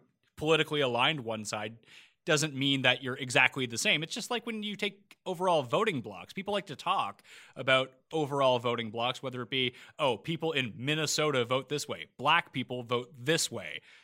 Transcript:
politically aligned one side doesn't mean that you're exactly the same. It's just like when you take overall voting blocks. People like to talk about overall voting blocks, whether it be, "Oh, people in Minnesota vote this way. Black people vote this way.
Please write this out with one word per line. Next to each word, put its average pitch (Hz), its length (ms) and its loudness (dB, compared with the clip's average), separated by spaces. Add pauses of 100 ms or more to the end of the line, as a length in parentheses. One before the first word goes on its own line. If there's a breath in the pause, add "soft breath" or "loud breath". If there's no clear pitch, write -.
(380)
politically 156 420 2
aligned 131 420 2
one 110 220 -6
side 110 340 -6 (480 soft breath)
doesn't 151 300 2
mean 135 280 2
that 131 200 4
you're 127 140 -4
exactly 131 480 4
the 117 120 -6
same. 170 240 0
It's 160 120 -8
just - 180 -8
like 233 140 -4
when 220 180 -8
you 208 120 -8
take - 500 -8
overall 180 360 2
voting 147 400 0
blocks. 92 320 -12
People 185 200 -6
like 202 140 -4
to 143 80 -12
talk 156 460 -2 (340 loud breath)
about 131 360 4 (200)
overall 139 480 4
voting 117 320 -2
blocks, 117 300 -2
whether 127 200 -8
it 113 80 -10
be, 131 240 0 (260 loud breath)
"Oh, 131 180 2
people 160 360 -4
in 123 240 -2
Minnesota 147 680 0
vote 127 240 -2
this 147 180 -4
way. 87 200 -8 (100)
Black 151 360 2
people 123 300 -6
vote 123 340 -4
this 143 340 0
way. 87 300 -10 (220 soft breath)